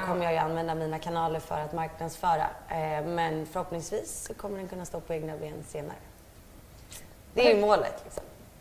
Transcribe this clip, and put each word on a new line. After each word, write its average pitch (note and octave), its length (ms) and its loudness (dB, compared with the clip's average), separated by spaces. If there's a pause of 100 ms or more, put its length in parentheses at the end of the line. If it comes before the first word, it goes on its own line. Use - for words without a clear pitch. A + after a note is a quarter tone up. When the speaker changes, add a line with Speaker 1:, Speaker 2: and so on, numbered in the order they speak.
Speaker 1:
kommer F3+ 180 2
jag E3 80 4
ju D#3+ 60 4
använda E3 360 2
mina D#3+ 240 0
kanaler E3 420 0
för E3 180 -4
att D3+ 140 -4
marknadsföra. E3 720 0 (220)
Ehm, D#3 460 -2
men D#3+ 320 0
förhoppningsvis E3+ 800 -6
så A3+ 80 -8
kommer G3+ 240 -6
den F#3+ 100 -8
kunna F3+ 160 -8
stå E3 160 -6
på E3 140 -6
egna D#3 220 -4
ben D#3 320 -8
senare. D3 280 -8 (1400)
Det B3 120 8
är - 20 12
ju A3+ 60 10
Speaker 2:
Hur G3+ 120 8
Speaker 1:
målet, - 380 4
liksom. - 180 -8 (380)